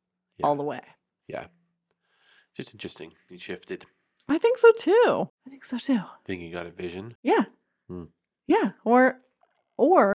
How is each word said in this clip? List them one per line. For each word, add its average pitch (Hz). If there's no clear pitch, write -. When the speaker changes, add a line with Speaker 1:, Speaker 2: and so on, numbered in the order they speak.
Speaker 1:
Yeah. -
Speaker 2:
all 147
the 143
way. 143
Speaker 1:
Yeah. -
Just -
interesting. 85
He 90
shifted. -
Speaker 2:
I 302
think 480
so 466
too. 415
I 254
think 269
so 247
too. 247
Speaker 1:
Think 92
he 82
got 87
a 85
vision? 92
Speaker 2:
Yeah. 269
Speaker 1:
Hmm. 90
Speaker 2:
Yeah. 311
Or, 254
or 262